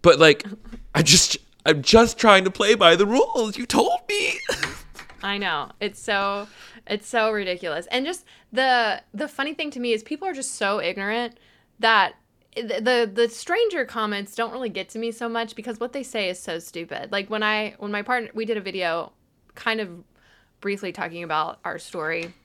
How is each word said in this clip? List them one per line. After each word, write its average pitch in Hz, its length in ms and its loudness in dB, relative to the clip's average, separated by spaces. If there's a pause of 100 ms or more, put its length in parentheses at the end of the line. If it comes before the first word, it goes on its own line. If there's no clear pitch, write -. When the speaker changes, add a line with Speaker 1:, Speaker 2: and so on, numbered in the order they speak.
Speaker 1:
"But, 160 180 8
like, 156 240 8 (500)
I 151 80 4
just, - 360 4 (260)
I'm 156 180 4
just 226 360 6
trying 196 260 8
to 190 60 0
play 208 240 2
by 185 200 8
the 185 120 4
rules. 247 500 2
You 240 100 -8
told - 420 2
me." 415 300 -2 (400)
<laughs> - 460 -20
Speaker 2:
I 202 140 -4
know. 165 320 -4 (100)
It's 208 180 -8
so, 202 480 -2 (400)
it's 214 220 -8
so 220 240 0
ridiculous. 180 580 -6
And 262 160 -2
just 359 180 -8 (280)
the, 240 500 2 (100)
the 214 160 -6
funny 294 260 -6
thing 294 180 -6
to 262 80 -10
me 240 120 -2
is 220 120 -2
people 302 240 -8
are 370 60 -4
just 269 200 -8
so 202 260 -2
ignorant 208 580 -6 (420)
that 220 340 4 (400)
the, 220 260 -6
the, 233 320 2
the 233 160 2
stranger 349 560 -2
comments 208 520 -6
don't 233 160 -4
really 254 180 -8
get 190 200 -8
to - 80 -12
me 233 120 -4
so 233 180 -8
much 226 280 -6
because 220 240 -10
what 240 140 -6
they 277 100 -6
say 208 240 -4
is 180 100 -6
so 165 220 -8
stupid. - 500 -12
Like, 196 180 -4
when 214 140 -4
I, 214 360 -2
when 208 120 -10
my 208 120 -6
partner, 247 320 -4
we 226 100 -6
did 220 120 -4
a 208 60 -4
video 180 500 -4 (420)
kind 220 260 -4
of 202 80 -8 (720)
briefly 196 320 -8
talking 170 300 -8
about 156 420 -4
our 165 140 -8
story. 165 540 -6 (120)